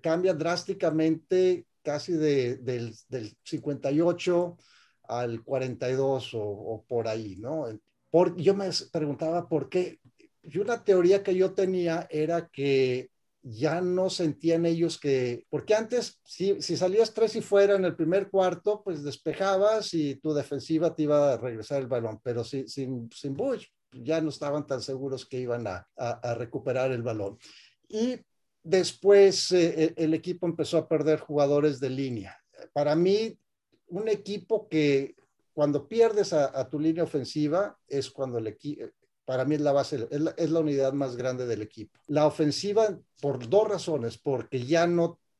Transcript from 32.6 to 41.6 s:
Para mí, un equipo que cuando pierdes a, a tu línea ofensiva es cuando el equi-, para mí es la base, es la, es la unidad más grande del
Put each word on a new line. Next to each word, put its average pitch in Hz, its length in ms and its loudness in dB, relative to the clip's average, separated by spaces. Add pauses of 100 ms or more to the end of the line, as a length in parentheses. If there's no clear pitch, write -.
Para 147 200 2
mí, 196 460 2 (480)
un 208 220 -4
equipo 208 580 -2
que 143 480 2 (380)
cuando 147 340 0
pierdes 220 460 2
a, 139 260 2
a 127 80 -4
tu 156 100 -6
línea 160 280 0
ofensiva 151 840 -2
es 139 240 -4
cuando 131 260 -6
el 110 100 -4
equi-, 120 440 -10 (340)
para 127 200 -2
mí 147 80 2
es 151 80 0
la 147 100 2
base, 139 380 0
es 143 120 -4
la, 156 160 0
es 160 120 0
la 160 100 2
unidad 139 320 2
más 135 240 -4
grande 127 300 -4
del 110 160 -4